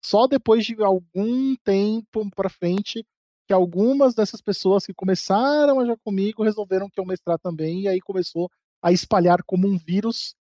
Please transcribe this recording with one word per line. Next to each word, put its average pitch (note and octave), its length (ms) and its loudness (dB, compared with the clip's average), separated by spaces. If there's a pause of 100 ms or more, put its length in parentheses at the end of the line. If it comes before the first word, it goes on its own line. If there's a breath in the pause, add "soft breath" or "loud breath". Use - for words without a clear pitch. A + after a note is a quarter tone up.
Só A3 220 4
depois A#3 380 2
de A3 180 -6
algum G#3 720 0 (100)
tempo G#3 720 -2
pra F#3+ 140 -4
frente, F#3+ 560 -4 (420)
que - 60 0
algumas G#3+ 600 2
dessas G#3+ 260 -2
pessoas G3 460 0
que F#3+ 80 -14
começaram C4+ 840 2
a B3 40 0
jogar A#3 200 -2
comigo G#3 380 -2
resolveram G3+ 460 -2
que G3 120 -8
iam F#3 60 -4
mestrar F3 320 -4
também, E3 440 -6
e G3 60 -2
aí F#3+ 120 0
começou F3+ 500 -4 (320)
a F3 100 4
espalhar F3 520 2
como F#3+ 240 0
um G3 80 0
vírus. F#3+ 580 -4 (100)